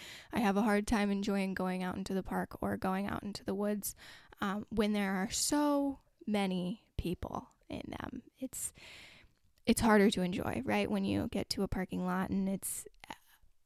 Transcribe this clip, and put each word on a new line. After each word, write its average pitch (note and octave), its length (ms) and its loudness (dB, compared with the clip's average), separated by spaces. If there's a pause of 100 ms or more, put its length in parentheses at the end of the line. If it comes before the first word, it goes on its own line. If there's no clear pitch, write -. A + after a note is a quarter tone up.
(320)
I D#4 80 0
have G3 180 4
a G3+ 40 6
hard G#3 260 2
time G3+ 240 2
enjoying G3 420 0
going F#3 300 -2
out F3+ 120 -4
into F#3+ 180 -4
the F#3 100 0
park F#3 380 -4
or G3+ 160 -2
going F#3+ 300 -2
out - 160 -4
into G3+ 200 -8
the G3 100 -4
woods, G#3 420 -2 (460)
um, G#3 280 -2
when G#3 240 2
there G3+ 180 2
are F#3+ 180 0
so C#4+ 720 2 (260)
many G3 580 0 (140)
people - 520 -4 (200)
in - 200 -8
them. - 340 -10 (160)
It's, - 340 -8 (920)
it's - 160 4
harder G#3+ 300 8
to F#3+ 100 0
enjoy, F3+ 440 -2
right? G#3 240 2
When G3+ 140 0
you G3 280 0
get - 200 -4
to G3+ 120 -2
a F#3 40 0
parking F3+ 380 -4
lot F3+ 240 0
and F#3+ 180 0
it's - 380 -4 (800)